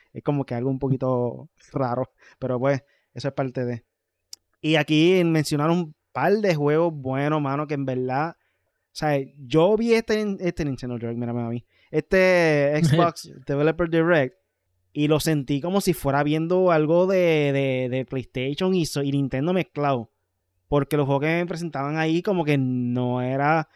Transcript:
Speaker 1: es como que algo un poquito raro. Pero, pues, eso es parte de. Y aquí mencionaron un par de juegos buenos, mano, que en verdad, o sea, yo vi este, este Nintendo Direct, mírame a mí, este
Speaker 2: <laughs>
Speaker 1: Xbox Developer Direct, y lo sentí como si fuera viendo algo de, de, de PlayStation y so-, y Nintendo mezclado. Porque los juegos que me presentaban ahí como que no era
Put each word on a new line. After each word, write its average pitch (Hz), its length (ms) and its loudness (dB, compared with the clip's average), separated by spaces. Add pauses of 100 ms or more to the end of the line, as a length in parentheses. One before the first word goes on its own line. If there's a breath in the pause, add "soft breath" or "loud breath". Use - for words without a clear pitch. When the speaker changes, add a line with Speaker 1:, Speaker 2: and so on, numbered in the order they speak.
(140 soft breath)
Speaker 1:
es 123 100 -14
como 143 200 0
que 123 120 -6
algo 127 160 -2
un 131 80 -4
poquito 131 720 -2 (220)
raro. 127 380 -2 (300 soft breath)
Pero, 127 200 -2
pues, 135 240 0 (300)
eso 123 140 -8
es 135 60 -4
parte 131 300 -4
de. 120 200 -6 (760)
Y 156 160 2
aquí 160 460 4
mencionaron 160 540 2
un 160 180 -4 (160)
par 151 260 0
de 196 180 2
juegos 151 380 2
buenos, 143 480 -2
mano, 143 260 -4
que 151 80 -4
en 139 100 -4
verdad, 131 540 -4
o - 540 -20
sea, 151 260 -2 (260)
yo 160 320 4
vi 233 160 2
este, 214 320 0 (140)
este 175 260 -4
Nintendo 123 320 -6
Direct, 117 220 -6
mírame 120 240 -4
a 117 60 -6
mí, 120 160 -6 (260)
este 160 920 2
Speaker 2:
<laughs> 165 320 4
Speaker 1:
Xbox - 180 -16 (140)
Developer 156 440 0
Direct, 160 460 2 (580)
y 147 160 0
lo 151 100 4
sentí 143 420 -2
como 190 200 0
si 175 120 0
fuera 139 300 0
viendo 165 480 2
algo 165 340 4
de, 165 460 2
de, 131 440 0
de 131 100 -4
PlayStation 135 680 -4
y 170 120 2
so-, 139 180 -4
y 143 80 -2
Nintendo 139 420 -2
mezclado. 143 560 -2 (580)
Porque 147 300 0
los 143 80 2
juegos 139 160 0
que 151 140 -2
me 175 100 0
presentaban 160 520 -6
ahí 160 260 0
como 185 200 0
que 147 140 2
no 123 640 -2
era 143 540 0